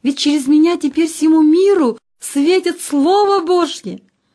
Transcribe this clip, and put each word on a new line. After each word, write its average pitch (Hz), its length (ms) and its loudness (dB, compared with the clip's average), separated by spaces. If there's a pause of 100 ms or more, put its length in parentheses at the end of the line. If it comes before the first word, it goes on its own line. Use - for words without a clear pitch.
"Ведь 277 140 -4
через 294 280 -2
меня 311 320 2
теперь 311 300 -2
всему 320 340 2
миру 320 560 2 (220)
светит 349 600 -2
Слово 381 640 0
Божье!" 311 580 -4 (320)